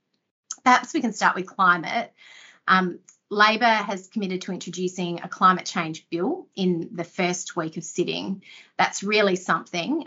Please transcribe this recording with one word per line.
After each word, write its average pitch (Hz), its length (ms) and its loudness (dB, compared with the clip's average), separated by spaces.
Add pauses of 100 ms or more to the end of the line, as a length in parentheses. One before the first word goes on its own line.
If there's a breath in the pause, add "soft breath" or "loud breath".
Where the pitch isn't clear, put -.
(640)
Perhaps 254 300 4
we 311 60 0
can 233 120 -2
start 185 220 2
with 185 120 -6
climate. 180 640 0 (560 loud breath)
Um, 185 320 2 (300)
Labor 214 340 4
has 208 420 0
committed 185 360 -4
to 196 100 -8
introducing 180 680 -6
a 175 80 -12
climate 185 380 4
change 160 420 -6
bill 220 460 -4
in 180 380 0
the 175 100 -6
first 180 540 -4
week 160 220 -6
of 170 40 -6
sitting. 175 600 -4 (340 loud breath)
That's - 240 0
really 202 320 2
something. 180 720 -2